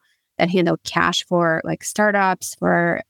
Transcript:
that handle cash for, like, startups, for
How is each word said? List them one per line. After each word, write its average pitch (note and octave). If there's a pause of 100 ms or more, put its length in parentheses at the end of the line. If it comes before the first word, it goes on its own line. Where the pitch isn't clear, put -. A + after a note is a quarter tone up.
(380)
that E3+
handle E3+
cash E3+
for, E3+
like, E3
startups, G3+
for E3+